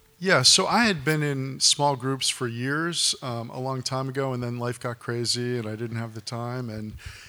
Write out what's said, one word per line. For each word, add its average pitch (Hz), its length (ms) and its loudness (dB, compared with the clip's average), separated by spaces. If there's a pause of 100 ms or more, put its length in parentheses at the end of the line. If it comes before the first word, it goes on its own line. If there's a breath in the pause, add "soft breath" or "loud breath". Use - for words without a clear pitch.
(200)
Yeah, 175 220 6
so 185 260 6
I 214 180 4
had 175 180 0
been 156 180 2
in 135 380 -2
small 143 380 4
groups 131 320 0
for - 180 -2
years, 139 720 0
um, 117 280 -4
a 123 100 -8
long 131 220 -2
time 135 280 -2
ago, 135 240 -2
and 123 80 -4
then 120 160 -4
life 120 220 -4
got 120 200 -6
crazy, 120 580 -2
and 110 100 -4
I 110 80 -4
didn't 110 220 -4
have 113 160 -6
the 110 80 -10
time. 120 480 -6
And 107 240 -8 (360 loud breath)